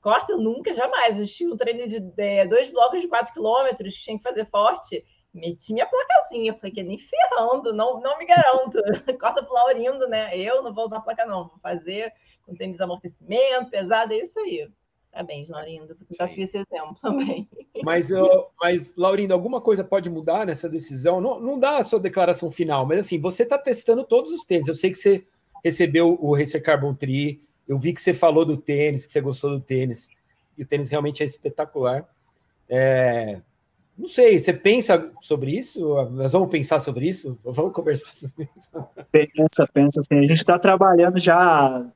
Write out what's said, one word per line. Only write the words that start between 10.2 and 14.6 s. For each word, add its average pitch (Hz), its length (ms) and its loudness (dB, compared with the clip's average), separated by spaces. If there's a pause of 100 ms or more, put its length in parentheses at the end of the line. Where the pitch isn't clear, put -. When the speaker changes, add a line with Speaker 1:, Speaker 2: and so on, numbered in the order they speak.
Speaker 1:
Eu 240 240 -2
não 233 100 -10
vou 226 140 -6
usar 220 140 -8
placa, 226 260 -6
não. 185 220 -10
Vou - 140 -20
fazer 185 480 -10 (360)
com 190 80 -18
tênis 185 240 -14
de 190 40 -4
amortecimento, 220 880 -4
pesado, 220 440 -2
é 220 60 -2
isso 392 200 -10
aí. 175 260 -8 (460)